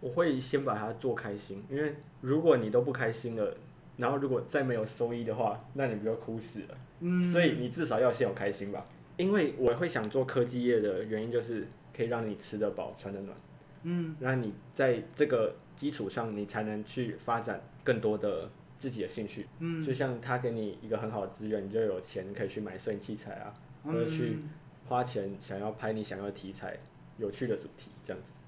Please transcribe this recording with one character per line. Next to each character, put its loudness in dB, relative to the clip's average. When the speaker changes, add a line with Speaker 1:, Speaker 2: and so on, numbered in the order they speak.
Speaker 1:
我 -4
会 2
先 0
把 2
它 -2
做 0
开 -6
心， -10
因 -4
为 0
如 4
果 10
你 2
都 6
不 2
开 0
心 -4
了， 0
然 4
后 2
如 0
果 2
再 2
没 2
有 0
收 -2
益 -4
的 0
话， 0
那 2
你 0
不 -4
就 4
哭 -6
死 -10
了？ -12
Speaker 2:
嗯。 4
Speaker 1:
所 6
以 6
你 0
至 0
少 2
要 8
先 4
有 2
开 0
心 -4
吧。 -6
因 4
为 4
我 6
会 0
想 0
做 2
科 2
技 -2
业 6
的 2
原 0
因 -4
就 4
是 -4
可 -2
以 2
让 0
你 -4
吃 -6
得 4
饱、 -4
穿 -8
得 -6
暖。 -10
Speaker 2:
嗯。 -2
Speaker 1:
那 2
你 0
在 4
这 6
个 4
基 -2
础 -4
上， -2
你 -2
才 -2
能 -4
去 -4
发 0
展 -4
更 4
多 2
的 0
自 -4
己 -6
的 -2
兴 -6
趣。 -8
Speaker 2:
嗯。 -2
Speaker 1:
就 0
像 0
他 0
给 0
你 -4
一 -10
个 0
很 -2
好 -2
的 -4
资 -8
源， 0
你 -6
就 2
有 2
钱 -8
可 -4
以 -2
去 -6
买 -6
摄 -4
影 -2
器 -6
材 -10
啊， -12
Speaker 2:
嗯。 -4
Speaker 1:
或 2
者 4
去 -2
花 2
钱 -4
想 -8
要 -4
拍 -2
你 -2
想 -8
要 -4
的 -4
题 -10
材、 -10
有 -2
趣 -4
的 0
主 -8
题 -18
这 -8
样 -8
子。 -18